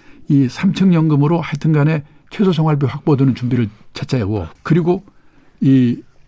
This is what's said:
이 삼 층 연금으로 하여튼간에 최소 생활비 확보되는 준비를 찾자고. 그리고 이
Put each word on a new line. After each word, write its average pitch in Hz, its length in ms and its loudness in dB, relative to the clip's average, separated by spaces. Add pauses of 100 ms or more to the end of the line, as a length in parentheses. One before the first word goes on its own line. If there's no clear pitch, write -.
(280)
이 139 220 2
삼 190 240 -2
층 190 200 2
연금으로 156 460 2
하여튼간에 151 640 -2 (260)
최소 190 220 0
생활비 151 360 0
확보되는 135 480 0
준비를 123 340 -2 (240)
찾자고. 104 540 -4 (160)
그리고 175 400 0 (580)
이 131 400 2 (260)